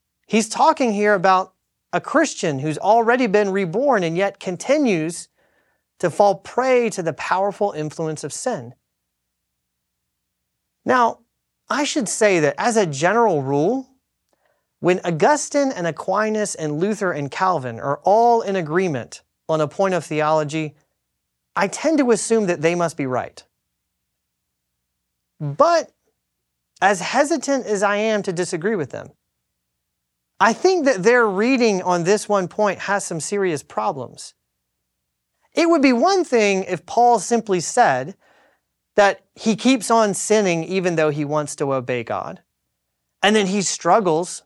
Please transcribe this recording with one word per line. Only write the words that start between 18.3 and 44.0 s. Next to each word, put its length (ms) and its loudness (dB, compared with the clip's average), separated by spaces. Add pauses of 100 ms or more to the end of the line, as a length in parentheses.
in 120 -4
agreement 680 -4 (260)
on 100 0
a 80 0
point 280 0
of 100 -4
theology, 680 -2 (800)
I 140 0
tend 280 0
to 140 2
assume 340 0
that 160 -2
they 140 2
must 200 -2
be 120 -6
right. 360 -6 (2000)
But 500 0 (920)
as 160 2
hesitant 640 -2
as 160 -2
I 140 2
am 260 0
to 100 -4
disagree 440 -4
with 160 -6
them, 180 -14 (1300)
I 140 4
think 320 2
that 160 2
their 240 4
reading 560 0
on 220 0
this 260 0
one 180 0
point 340 -2
has 220 -4
some 160 -8
serious 440 -4
problems. 720 -8 (1200)
It 120 2
would 140 4
be 120 4
one 300 2
thing 420 2
if 200 -8
Paul 320 2
simply 420 -2
said 540 0 (840)
that 380 4
he 220 0
keeps 340 0
on 240 2
sinning 500 0
even 320 -2
though 140 2
he 160 -2
wants 300 -4
to 180 -2
obey 300 -4
God, 400 -8 (800)
and 120 2
then 120 2
he 160 -2
struggles 840 0